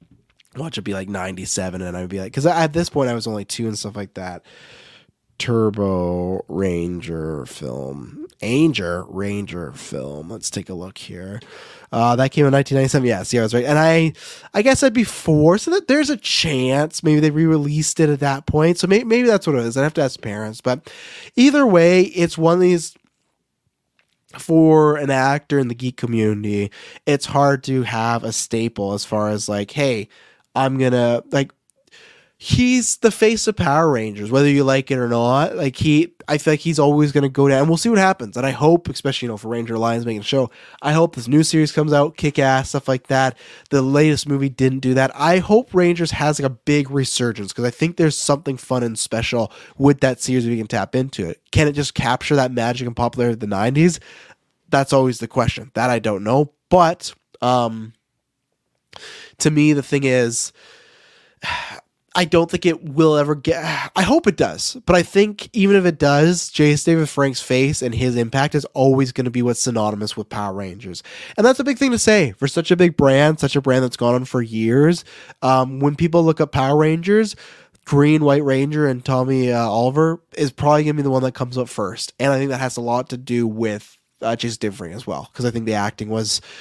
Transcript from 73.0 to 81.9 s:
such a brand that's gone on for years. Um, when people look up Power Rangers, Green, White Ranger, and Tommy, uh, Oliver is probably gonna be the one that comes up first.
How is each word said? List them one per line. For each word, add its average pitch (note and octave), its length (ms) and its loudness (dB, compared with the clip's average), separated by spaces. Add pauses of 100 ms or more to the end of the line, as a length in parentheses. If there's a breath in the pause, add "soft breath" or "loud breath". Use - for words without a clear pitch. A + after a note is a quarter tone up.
such - 160 -2
a C#3+ 60 2
brand C3 240 2
that's B2 140 -6
gone A#2+ 160 2
on B2+ 100 -2
for B2+ 160 -4
years. A#2 640 2 (380 loud breath)
Um, C3 360 2
when C#3+ 160 2
people E3 300 2
look D#3+ 160 2
up D3 120 -2
Power C#3 260 2
Rangers, F3 580 2 (480 loud breath)
Green, D3 400 4
White C#3+ 200 4
Ranger, C#3+ 420 0
and B2+ 180 -4
Tommy, C3 480 0
uh, A#2 160 -2
Oliver C3+ 500 0 (200)
is C#3+ 120 -2
probably D3+ 340 2
gonna D3+ 100 -2
be D3 80 -2
the C#3 80 -2
one C3 120 2
that B2+ 120 -4
comes B2 240 -6
up A#2+ 100 -4
first. - 500 -8